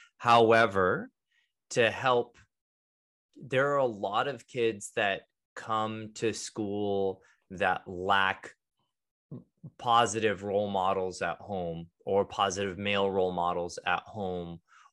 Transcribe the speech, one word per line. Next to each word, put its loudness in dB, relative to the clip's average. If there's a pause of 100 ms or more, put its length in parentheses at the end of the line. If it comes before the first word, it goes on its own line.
(180)
However, 4 (640)
to 4
help, 0 (1040)
there 0
are 0
a 4
lot -2
of -10
kids -2
that 0 (340)
come -4
to 0
school -2 (300)
that 0
lack 0 (1300)
positive 2
role 0
models 0
at -4
home -8 (180)
or 2
positive -2
male 0
role 0
models -2
at 0
home -8 (340)